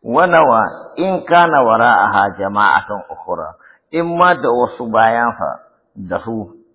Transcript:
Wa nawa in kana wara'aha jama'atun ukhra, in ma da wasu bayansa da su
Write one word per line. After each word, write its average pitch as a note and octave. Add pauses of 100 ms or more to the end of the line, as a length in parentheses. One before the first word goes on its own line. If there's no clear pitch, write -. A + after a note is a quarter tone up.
Wa B2+
nawa C3+
in F#3
kana D#3+
wara'aha G#2
jama'atun G2+
ukhra, E2 (380)
in E3+ (100)
ma F3+
da C#3+
wasu A#2+
bayansa A2+ (260)
da F2+
su A2+ (100)